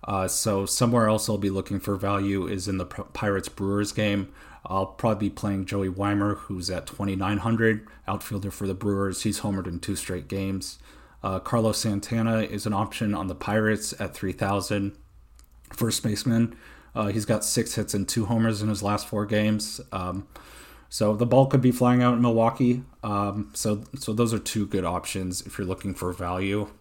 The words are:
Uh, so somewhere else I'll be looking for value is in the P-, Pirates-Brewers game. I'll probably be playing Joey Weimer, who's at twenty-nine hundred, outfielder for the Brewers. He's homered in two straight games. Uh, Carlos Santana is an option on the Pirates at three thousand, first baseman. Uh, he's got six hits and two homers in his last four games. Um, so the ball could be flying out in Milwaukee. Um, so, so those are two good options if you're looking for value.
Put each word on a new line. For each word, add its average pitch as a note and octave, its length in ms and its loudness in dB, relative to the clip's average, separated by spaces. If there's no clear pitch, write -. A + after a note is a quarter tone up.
Uh, F#2+ 240 0
so G2 380 0
somewhere A#2 440 4
else G#2+ 180 2
I'll G#2+ 100 0
be G2 120 0
looking F#2+ 320 -2
for G2+ 160 -2
value G2 500 0
is G2 220 -4
in F#2+ 80 -2
the F2+ 80 -2
P-, - 260 -10
Pirates-Brewers G2+ 800 0
game. G2+ 400 0
I'll F#2+ 200 0
probably G#2 440 0
be - 60 -10
playing G2 300 -2
Joey G2 240 -2
Weimer, G2+ 460 0
who's F#2 340 -6
at F2 160 -4
twenty-nine G2 540 -2
hundred, A2 460 0
outfielder G2 440 -6
for - 160 -6
the F#2+ 60 -2
Brewers. G2 500 -2
He's G#2 180 -2
homered G2 260 -4
in F2 120 -6
two G2+ 160 -4
straight - 320 -6
games. F#2+ 520 -4
Uh, F#2+ 160 -2
Carlos A2 380 2
Santana A2+ 640 0
is G#2 240 -4
an G#2 80 0
option G#2 400 -2
on F#2 140 -2
the F2+ 80 -4
Pirates G#2+ 640 0
at G2 140 -6
three F#2+ 180 -4
thousand, G2+ 680 0
first - 300 -2
baseman. A2+ 520 2
Uh, G#2+ 120 0
he's G#2 180 0
got G#2+ 180 2
six - 320 0
hits G#2 180 -2
and G2 140 0
two A2+ 180 0
homers A2+ 360 2
in G#2+ 80 0
his G2+ 140 -2
last G#2 240 0
four G#2 180 -2
games. G#2+ 560 0
Um, F#2 360 -6
so G#2+ 260 2
the A#2 100 2
ball C3 220 8
could C3+ 140 4
be B2 100 8
flying B2 300 6
out B2 120 6
in A#2+ 80 2
Milwaukee. A#2+ 640 4
Um, G2+ 500 -2
so, G#2+ 300 0
so - 160 -4
those A2+ 200 2
are G#2+ 60 0
two G#2 260 -2
good F#2+ 200 -2
options F2+ 560 -4
if - 160 -12
you're G2 100 -4
looking F#2+ 260 -4
for F2+ 200 -4
value. F#2+ 560 -2